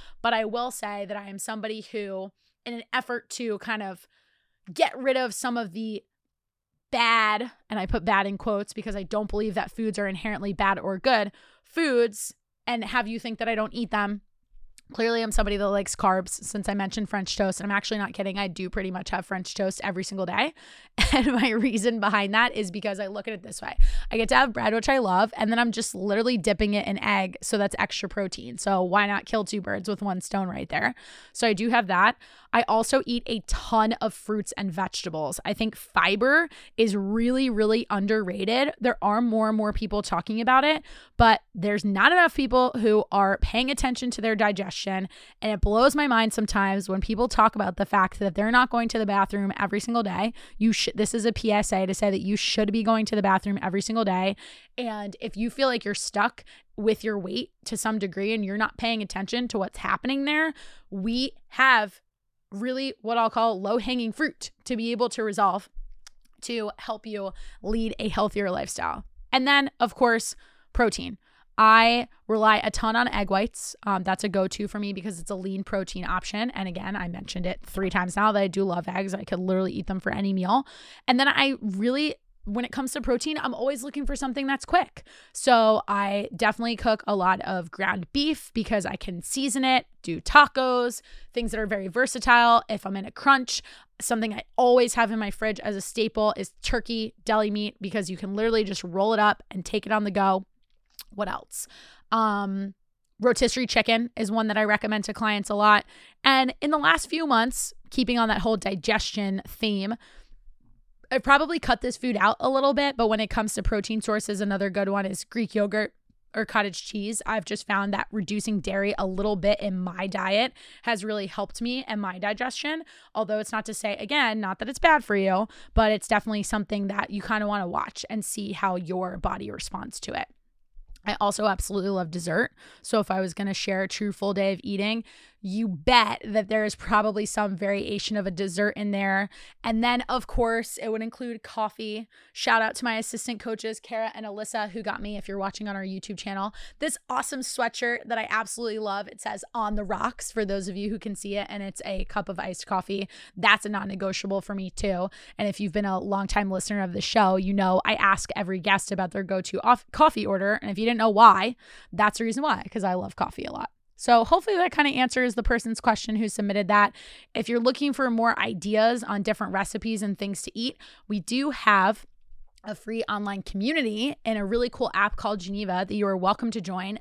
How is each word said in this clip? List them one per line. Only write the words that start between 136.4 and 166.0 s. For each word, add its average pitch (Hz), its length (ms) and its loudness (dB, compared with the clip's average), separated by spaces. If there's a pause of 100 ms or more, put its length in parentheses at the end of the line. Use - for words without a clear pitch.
there 220 160 2
is 208 100 -2
probably 214 500 0
some 202 320 -2
variation 202 600 -4
of 196 100 -2
a 196 40 -4
dessert 196 460 -2
in 208 140 -2
there. 196 380 0 (360)
And 226 180 0
then, 247 200 2
of 247 240 -4
course, 226 500 0
it - 120 -8
would 220 140 -4
include 226 400 -10
coffee. 214 640 -8 (240)
Shout 226 280 2
out 220 160 0
to - 80 -8
my 226 140 -2
assistant 233 420 -8
coaches, 220 400 -8
Kara 226 340 -6
and 220 120 -12
Alyssa, 214 440 -6
who 214 120 -10
got 202 180 -6
me, 208 160 -8
if - 120 -10
you're 196 100 -6
watching 190 280 -6
on 202 100 -6
our 95 80 -6
YouTube 190 340 -8
channel, 196 360 -6 (240)
this - 200 -4 (100)
awesome 254 320 -4
sweatshirt 240 640 -2
that 226 140 -4
I 220 100 -4
absolutely 220 500 -4
love. 202 300 -6
It - 120 -20
says, 214 240 -8 (100)
"On 214 220 -2
the 208 80 -2
Rocks," 208 460 -4
for 220 140 -2
those 196 240 -4
of 185 80 -8
you 202 140 -4
who 220 80 -4
can 208 160 -8
see 202 220 -8
it, 202 120 -4
and 202 140 -10
it's 196 240 -12
a 185 180 -4
cup - 240 -6
of 180 100 -6
iced - 280 -8
coffee. 196 420 -4 (280)
That's 202 280 6
a 208 60 -6
non-negotiable 196 720 -4
for 202 120 -8
me, 190 160 -8
too. 190 380 -2 (300)
And 208 100 -2
if 196 100 -6
you've 202 140 -4
been 208 140 0
a 190 120 0
longtime 196 520 0
listener 196 320 -4
of 180 100 -4
the 196 80 -4
show, 190 360 4
you 190 180 2
know 185 300 4
I 208 100 4
ask - 420 0
every 185 240 -4
guest 196 320 2
about 185 200 -2
their 202 100 -4
go-to 185 400 -4
off-, - 300 4
coffee 302 340 4
order. 196 340 0
And 208 100 -8
if 185 80 -6
you 220 60 0
didn't 233 140 2
know 226 100 4
why, 208 480 8 (360)
that's 208 260 2
the 233 60 -2
reason 226 180 -2
why, 302 280 0
'cause 202 140 -4
I 185 100 0
love 185 220 -6
coffee - 280 -4
a - 80 -10
lot. - 180 -10 (260)
So 233 280 6
hopefully 370 320 2
that 349 160 2
kinda 285 200 4
answers 254 420 0
the 233 80 -4
person's 226 360 0
question 220 380 0